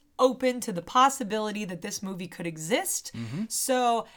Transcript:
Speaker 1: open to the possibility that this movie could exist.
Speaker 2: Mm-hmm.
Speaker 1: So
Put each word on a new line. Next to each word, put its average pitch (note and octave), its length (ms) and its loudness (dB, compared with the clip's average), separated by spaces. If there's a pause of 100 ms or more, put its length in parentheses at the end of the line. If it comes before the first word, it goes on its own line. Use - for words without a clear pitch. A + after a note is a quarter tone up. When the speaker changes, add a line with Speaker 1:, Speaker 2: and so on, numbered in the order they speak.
(200)
Speaker 1:
open B3+ 420 4
to - 100 -4
the E3+ 100 -4
possibility G#3+ 840 2
that F3 160 -8
this G3+ 220 -8
movie F#3+ 240 -6
could - 180 -8
exist. E3+ 680 -2
Speaker 2:
Mm-hmm. A#2+ 320 -4
Speaker 1:
So A#3+ 580 2 (120)